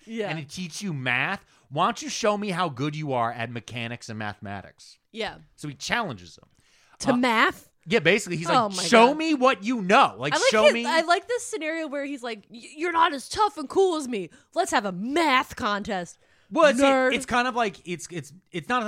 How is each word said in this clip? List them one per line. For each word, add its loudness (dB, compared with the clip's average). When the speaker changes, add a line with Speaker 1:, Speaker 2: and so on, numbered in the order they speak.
Speaker 1:
Yeah. -6
Speaker 2:
and -6
to -10
teach -12
you -6
math. -2
Why 0
don't -2
you -10
show 0
me -4
how -2
good -4
you -6
are 0
at -8
mechanics -10
and -10
mathematics?" -12
Speaker 1:
Yeah. -8
Speaker 2:
So -12
he -10
challenges -8
him. -20
Speaker 1:
To 2
Speaker 2:
Uh, 2
Speaker 1:
math? 2
Speaker 2:
Yeah, 2
basically, 2
he's -6
Speaker 1:
Oh 2
Speaker 2:
like, -8
Speaker 1:
my -4
Speaker 2:
"Show 8
Speaker 1:
God. 0
Speaker 2:
me 0
what 2
you -2
know. 4
Like, -4
Speaker 1:
I 0
like 2
Speaker 2:
show 6
Speaker 1:
his, 8
Speaker 2:
me." -4
Speaker 1:
I 2
like 0
this -4
scenario -6
where -6
he's -10
like, -10
"Y-, -20
you're -4
not 2
as -10
tough -2
and -8
cool 2
as -6
me. -6
Let's -2
have 0
a -4
math 0
contest." -6
Speaker 2:
Well, 6
it's, 4
Speaker 1:
Nerd. 4
Speaker 2:
it's -4
kind 0
of -4
like, -2
it's, -10
it's, -10
it's -8
not 0